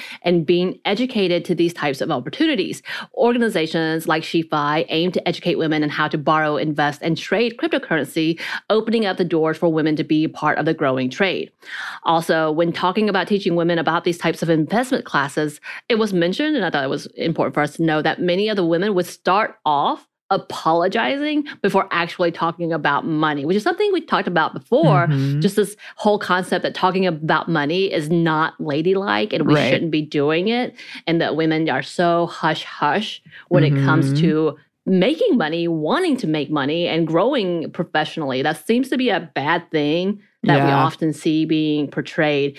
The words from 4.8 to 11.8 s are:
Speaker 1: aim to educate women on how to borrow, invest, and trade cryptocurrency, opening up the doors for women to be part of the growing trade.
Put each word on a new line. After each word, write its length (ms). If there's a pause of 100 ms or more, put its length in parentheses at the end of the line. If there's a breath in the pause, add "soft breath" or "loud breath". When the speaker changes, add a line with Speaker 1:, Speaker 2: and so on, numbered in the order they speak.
Speaker 1:
aim 240
to 160
educate 300
women 260
on 60
how 180
to 100
borrow, 380
invest, 460
and 160
trade 400
cryptocurrency, 840 (300 loud breath)
opening 360
up 120
the 80
doors 320
for 100
women 300
to 80
be 240
part 280
of 60
the 100
growing 360
trade. 420 (520 loud breath)